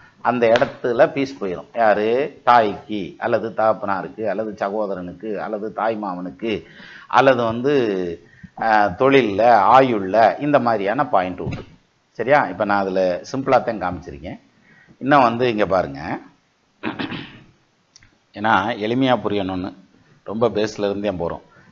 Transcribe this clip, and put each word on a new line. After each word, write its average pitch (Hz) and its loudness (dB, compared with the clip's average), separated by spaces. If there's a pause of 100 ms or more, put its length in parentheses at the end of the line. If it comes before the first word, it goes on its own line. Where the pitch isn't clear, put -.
(220)
அந்த 117 0
இடத்துல 120 2
peace 135 -6
போயிடும். 87 -8
யாரு? 113 0
தாய்க்கு 107 0
அல்லது 110 -2
தகப்பனாருக்கு 98 -2
அல்லது 107 -4
சகோதரனுக்கு 98 -6
அல்லது 104 -8
தாய் 107 -4
மாமனுக்கு 92 -8 (540)
அல்லது 127 4
வந்து, 120 -2 (840)
அஹ், 107 4
தொழில்ல, 127 4 (340)
ஆயுள்ல, 110 4
இந்த 143 2
மாதிரியான 117 0
point 92 0
உண்டு. - -8 (480)
சரியா? 127 2
இப்ப 92 -4
நான் 101 2
அதுல 92 0 (100)
சிம்பிளா 131 2
தான் 110 -6
காமிச்சிருக்கேன். 85 -10 (580)
இன்னும் 139 2
வந்து 120 2
இங்க 107 0
பாருங்க, 85 -4 (2250)
ஏன்னா 107 0 (260)
எளிமையா 123 0
புரியணும்னு 95 -4 (540)
ரொம்ப 110 -2
பேஸ்ல 104 -2
இருந்தே 101 -4
போறோம். 85 -6 (300)